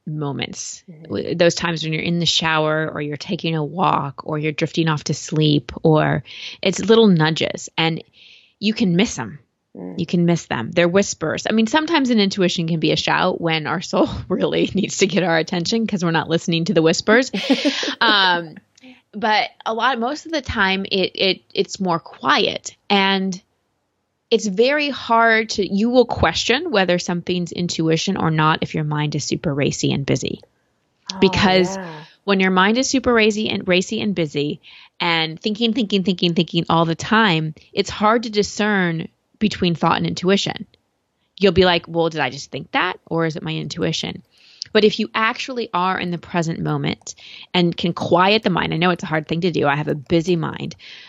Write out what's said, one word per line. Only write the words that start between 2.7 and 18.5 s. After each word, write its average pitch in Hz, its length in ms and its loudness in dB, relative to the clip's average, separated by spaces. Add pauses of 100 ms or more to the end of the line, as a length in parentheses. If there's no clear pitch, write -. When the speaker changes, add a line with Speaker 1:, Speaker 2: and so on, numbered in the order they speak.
Speaker 1:
or 160 80 -8
you're 147 160 -6
taking 165 400 -4
a 151 80 -2
walk 147 640 -2
or 151 120 -4
you're 151 140 -2
drifting 160 360 -2
off 151 160 -2
to 156 100 -2
sleep, 151 580 0 (100)
or 151 420 4 (360)
it's 190 240 0
little 226 220 8
nudges, 160 720 2
and 165 240 -2 (560)
you 214 160 0
can 185 220 2
miss 202 220 0
'em. 117 200 -10 (360)
Speaker 2:
Mm. 180 240 -12
Speaker 1:
You 180 60 -4
can 175 220 2
miss 170 200 0
them. 117 260 -6
They're 175 160 2
whispers. 185 600 -2
I - 40 -2
mean, 220 140 2
sometimes 311 440 0
an 226 100 4
intuition 180 480 0
can 165 120 -2
be 156 120 2
a 156 40 0
shout 160 440 0
when 160 260 -2
our 170 140 -2
soul 226 280 0 (100)
<laughs> - 100 -10
really 165 460 0
needs - 240 -4
to 190 80 2
get 165 160 0
our 165 160 2
attention 175 480 -2
'cause 180 180 -2
we're 170 60 0
not 165 180 0
listening 165 380 0
to 202 80 0
the 160 80 6
whispers. 220 480 4 (360)
Speaker 2:
<laughs> - 360 -4
Speaker 1:
Um, 185 540 2 (580)